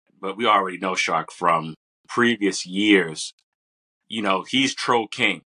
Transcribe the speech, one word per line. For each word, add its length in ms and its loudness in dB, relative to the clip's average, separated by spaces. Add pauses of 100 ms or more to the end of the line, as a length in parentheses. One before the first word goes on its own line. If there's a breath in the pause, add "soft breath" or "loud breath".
(200)
but 160 -8
we 80 -4
already 320 2
know, 180 -4
Shark, 380 -2
from 420 0 (320)
previous 600 0
years, 640 2 (720)
you 140 -10
know, 220 0
he's 320 0
Troll 340 0
King. 400 -2